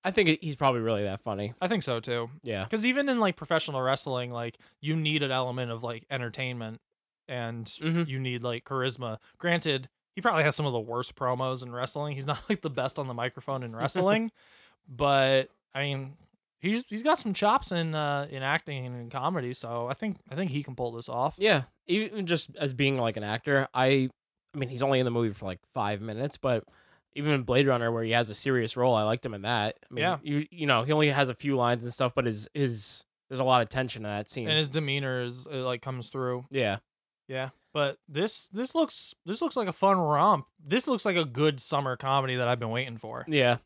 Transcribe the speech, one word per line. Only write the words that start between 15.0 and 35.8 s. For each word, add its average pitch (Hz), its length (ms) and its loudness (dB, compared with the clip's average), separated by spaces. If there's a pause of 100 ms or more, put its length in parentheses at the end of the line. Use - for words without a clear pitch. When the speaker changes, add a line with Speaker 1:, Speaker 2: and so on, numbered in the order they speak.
Speaker 2:
I 135 80 -2
mean, 139 340 -4 (420)
he's, 220 300 0
he's 214 140 -8
got 311 160 4
some 202 160 -4
chops 214 360 2
in, 165 240 -2
uh, 143 360 -2
in 135 120 -8
acting 139 440 -2
and 123 100 -8
in 120 140 -12
comedy, 135 420 -2
so 120 340 -4
I 135 80 -4
think, 208 220 -4 (140)
I 135 40 -8
think 175 160 -2
he 143 120 -2
can 135 120 -10
pull 120 180 -4
this 117 180 -10
off. 127 280 0
Speaker 1:
Yeah, 185 260 4 (220)
even 202 400 -2
just 165 300 0
as 139 160 -2
being, 135 260 2
like, 113 200 0
an 104 60 -6
actor, 131 500 0
I, 131 340 4 (460)
I 147 40 -8
mean, 131 120 -4
he's 127 120 -4
only 139 160 4
in 127 60 4
the 123 60 0
movie 117 240 0
for, 107 120 -12
like, 92 140 -8 (140)
five 104 260 -2
minutes, 113 380 -6
but 123 260 0 (500)
even 147 180 0
in 135 100 2
Blade 123 240 4
Runner, 117 260 4
where 113 120 -2
he 113 80 0
has 117 180 4
a 101 40 -8
serious 127 420 0
role, 123 180 4
I 107 100 4
liked 113 220 0
him 110 80 -6
in 98 80 -10
that. 110 340 0 (140)
I 127 40 -14
mean, 123 80 -2
Speaker 2:
Yeah. 170 200 0
Speaker 1:
you, 147 280 -2
you 165 160 -6
know, 120 180 6
he 147 80 2
only 151 180 6
has 139 180 2
a 120 60 -4
few 139 220 0
lines 120 280 4
and 120 80 -6
stuff, 127 220 0
but 131 120 0
his, 107 280 -4
his, 120 500 -2 (240)
there's 131 120 -6
a 131 40 2
lot 127 180 6
of 110 60 -2
tension 127 360 -4
in 104 60 -6
that 104 180 -4
scene. - 200 -6
Speaker 2:
And 156 100 2
his 151 100 0
demeanor 139 540 -2
is, 123 240 -8
it, 143 100 -8
like, 127 260 -4